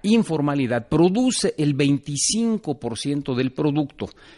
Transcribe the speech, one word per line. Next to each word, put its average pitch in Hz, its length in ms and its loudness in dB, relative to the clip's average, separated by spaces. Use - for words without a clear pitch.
informalidad 143 840 0
produce 190 680 2
el 147 160 2
veinticinco 143 1080 -2
por 113 180 -6
ciento 143 380 -4
del 127 180 0
producto 147 560 -2